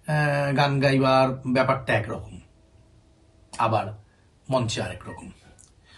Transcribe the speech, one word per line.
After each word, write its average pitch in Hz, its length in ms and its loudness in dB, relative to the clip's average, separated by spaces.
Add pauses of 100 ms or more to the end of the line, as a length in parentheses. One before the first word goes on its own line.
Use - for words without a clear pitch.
আহ, 147 420 0 (100)
গান 143 140 2 (100)
গাইবার 131 440 4 (280)
ব্যাপারটা 131 380 0
একরকম, 104 400 -4 (1200)
আবার 107 280 0 (640)
মঞ্চে 123 320 -2
আরেক 92 280 -10
রকম। - 200 -16 (680)